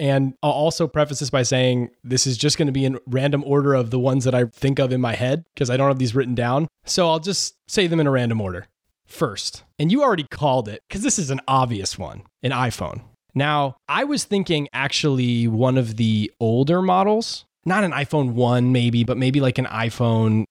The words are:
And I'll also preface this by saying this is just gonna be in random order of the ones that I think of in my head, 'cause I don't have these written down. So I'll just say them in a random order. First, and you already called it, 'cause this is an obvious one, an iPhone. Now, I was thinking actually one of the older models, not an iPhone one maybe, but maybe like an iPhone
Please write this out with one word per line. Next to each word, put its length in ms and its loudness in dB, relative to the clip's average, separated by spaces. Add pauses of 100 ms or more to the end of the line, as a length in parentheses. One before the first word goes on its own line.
And 420 2
I'll 80 2
also 380 0
preface 320 -2
this 100 -6
by 140 2
saying 460 2 (120)
this 240 0
is 100 0
just 220 0
gonna 140 2
be 120 0
in 220 0
random 400 0
order 280 4
of 160 0
the 100 0
ones 240 2
that 100 2
I 120 4
think 340 -2
of 100 2
in 100 0
my 140 -2
head, 300 -2 (100)
'cause 160 -2
I 60 0
don't 100 2
have 140 2
these 160 0
written 180 0
down. 320 0 (180)
So 240 0
I'll 120 0
just 340 -4 (140)
say 180 0
them 140 2
in 80 4
a 20 2
random 300 0
order. 260 -6 (400)
First, 560 -6 (160)
and 140 2
you 100 2
already 260 0
called 380 -2
it, 140 -12 (100)
'cause 120 -8
this 140 0
is 140 -4
an 160 -4
obvious 500 -2
one, 260 -12 (200)
an 80 -2
iPhone. 520 -4 (300)
Now, 440 -2 (120)
I 140 -2
was 220 -4
thinking 480 -2
actually 760 0
one 320 2
of 180 -2
the 440 2
older 420 2
models, 600 0 (200)
not 200 0
an 80 -2
iPhone 400 -2
one 400 2
maybe, 320 2
but 120 -4
maybe 240 2
like 180 0
an 80 0
iPhone 840 0